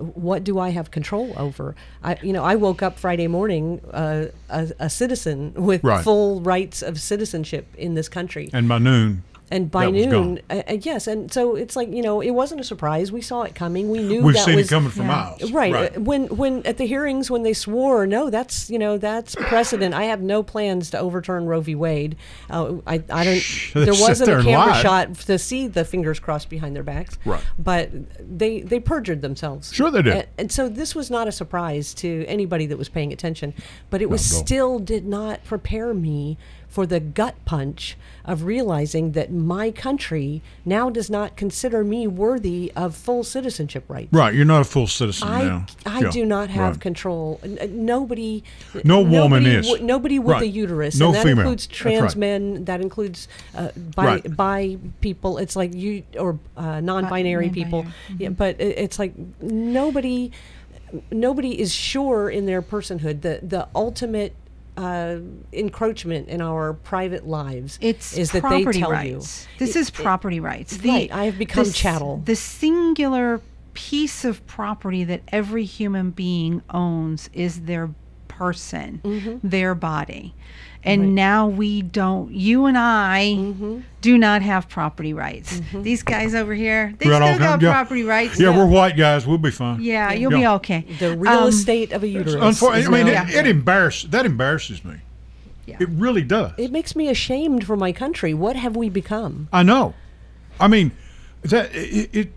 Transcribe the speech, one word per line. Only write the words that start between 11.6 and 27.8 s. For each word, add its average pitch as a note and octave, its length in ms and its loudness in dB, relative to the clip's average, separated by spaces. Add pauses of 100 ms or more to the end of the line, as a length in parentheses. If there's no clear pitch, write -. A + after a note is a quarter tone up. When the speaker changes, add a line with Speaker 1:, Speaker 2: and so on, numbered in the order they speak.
Speaker 1:
like, A#3+ 160 -4
you A#3 100 -4
know, G#3 200 0
it A3+ 100 -2
wasn't C4+ 300 -2
a - 20 -10
surprise. E3 480 -2
We A#3 80 -6
saw A#3+ 240 -6
it D#3 100 -8
coming. F3+ 360 -4
We A3 120 -2
knew G#3 200 0
Speaker 2:
We've D3 140 8
Speaker 1:
that - 100 4
Speaker 2:
seen E3+ 80 4
it D#3 40 6
Speaker 1:
was - 120 2
Speaker 2:
coming D3 220 2
for G2+ 100 -6
Speaker 3:
Yeah. - 80 -2
Speaker 2:
miles. A#2 420 -4
Speaker 1:
Right. C4+ 220 2
Speaker 2:
Right. B2 240 0
Speaker 1:
Uh, - 20 -4
when, C4+ 280 0
when B3+ 380 -2
at A#3 120 -2
the C4+ 100 -2
hearings, C4+ 420 -2
when A#3 140 0
they A3+ 80 2
swore, A3+ 560 2
no, A#3+ 220 0
that's, A3+ 400 -4
you A3+ 100 -2
know, G#3 180 0
that's G#3+ 380 -6
precedent. A3+ 580 0
I F3 120 -2
have A3 160 -2
no G3 200 0
plans G3 500 -4
to - 80 -4
overturn F3 480 -4
Roe E3 120 0
v. D#3 160 -4
Wade. D3+ 400 -2 (340)
Uh, E3 260 -4 (120)
I, D#3+ 220 -2
I E3 160 0
don't, F#3 140 4
Speaker 2:
Shh, - 340 -6
<laughs> - 0 -
they D3+ 100 4
Speaker 1:
there G3+ 100 6
Speaker 2:
sit G3+ 80 4
Speaker 1:
wasn't A#3 260 6
Speaker 2:
there E3+ 100 6
Speaker 1:
a - 20 6
Speaker 2:
and A#2+ 80 6
Speaker 1:
camera D#3 240 8
Speaker 2:
lie. A#2 100 4
Speaker 1:
shot F#3 340 4
to - 220 0
see B3+ 300 -4
the F3+ 160 0
fingers D#3+ 380 -2
crossed D3+ 280 -6
behind D#3 240 -8
their C#3+ 100 -8
backs. C#3+ 420 -6
Speaker 2:
Right. - 180 2 (160)
Speaker 1:
But F3 300 2 (300)